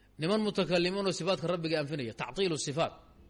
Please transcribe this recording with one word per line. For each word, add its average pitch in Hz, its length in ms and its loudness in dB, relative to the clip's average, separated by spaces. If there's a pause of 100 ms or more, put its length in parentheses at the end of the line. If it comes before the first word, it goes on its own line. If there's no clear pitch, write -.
(180)
niman 190 240 2
mutakallimiin 185 640 2
oo 185 60 2
sifaatka 175 340 -2
Rabbiga 160 340 0
anfinaya, 139 340 -4
tactiilu 165 440 0
sifaat. 143 340 0 (380)